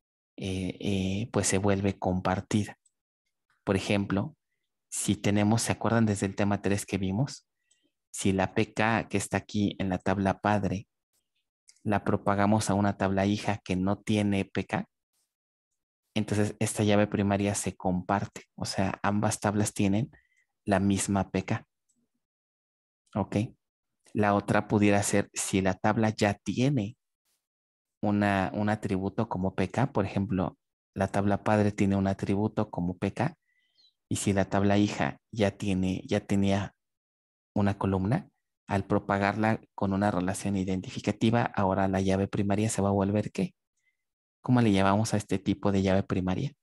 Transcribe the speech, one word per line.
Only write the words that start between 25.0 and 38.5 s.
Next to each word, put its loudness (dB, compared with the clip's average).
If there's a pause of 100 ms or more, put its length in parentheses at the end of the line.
ser 0
si -2
la 2
tabla 0
ya 0
tiene -2 (1040)
una, 2
un -2
atributo -2
como -4
P -2
K, 0
por 0
ejemplo, -2 (360)
la -2
tabla -2
padre 2
tiene 2
un 2
atributo -2
como -4
P -4
K, -4 (720)
y -2
si 0
la 2
tabla 2
hija 0 (120)
ya 0
tiene, -2
ya 0
tenía 0 (800)
una 0
columna, 0 (380)